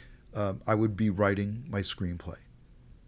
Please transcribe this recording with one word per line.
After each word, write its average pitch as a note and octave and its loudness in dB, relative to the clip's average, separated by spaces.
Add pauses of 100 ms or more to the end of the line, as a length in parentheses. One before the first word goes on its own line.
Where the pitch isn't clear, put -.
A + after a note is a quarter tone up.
(340)
um, G2+ -4
I A2 4
would G#2+ 2
be G#2+ 2
writing G2+ 2
my G2+ -2
screenplay. F2 -6 (680)